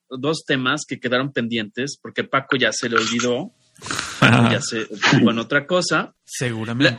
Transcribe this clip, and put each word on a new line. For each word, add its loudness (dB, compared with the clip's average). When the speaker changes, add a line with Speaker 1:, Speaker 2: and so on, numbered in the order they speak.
Speaker 1:
dos -4
temas 0
que -10
quedaron -2
pendientes -4
porque -6
Paco -2
ya 2
se -4
le 0
olvidó. -2
Paco 6
Speaker 2:
Ajá. 6
Speaker 1:
ya 0
se -6
ocupó 4
en -2
otra 0
cosa. 0
Speaker 2:
Seguramente. -2